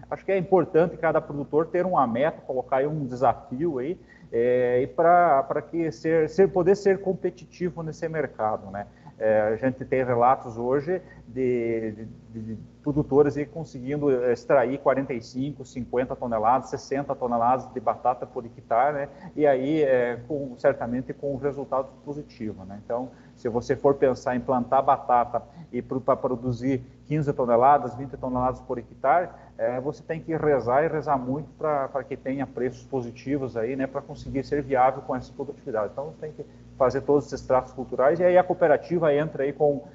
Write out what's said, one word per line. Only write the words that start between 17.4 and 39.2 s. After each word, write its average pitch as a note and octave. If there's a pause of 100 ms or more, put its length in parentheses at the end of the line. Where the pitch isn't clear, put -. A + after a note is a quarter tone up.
de B2+
batata A2+
por A#2+
hectare, A#2
né? C#3+ (280)
E D3
aí, C#3+
é, B2
com, C#3
certamente C3+
com C#3
um -
resultado C3+ (140)
positivo, A#2
né? G2
Então, B2 (260)
se -
você A#2+
for C#3
pensar B2+
em A#2+
plantar B2+
batata B2 (280)
e A#2+
pro-, B2+
pra A2
produzir B2 (220)
quinze D3
toneladas, B2+
vinte C3
toneladas B2+
por -
hectare, D#3 (300)
é, A#2+
você C#3+
tem D#3+
que E3
rezar C#3+
e E3
rezar D3
muito C3
pra, D3
pra C3
que B2+
tenha C3
preços B2
positivos C3
aí, A#2
né? C3+
Pra C3+
conseguir C3
ser D3
viável C3
com C#3
essa B2
produtividade. B2
Então, D3
tem D#3
que D3 (360)
fazer B2+
todos C#3+
esses -
tratos B2+
culturais, C3
e F3+
aí F3+
a F3+
cooperativa E3+
entra D3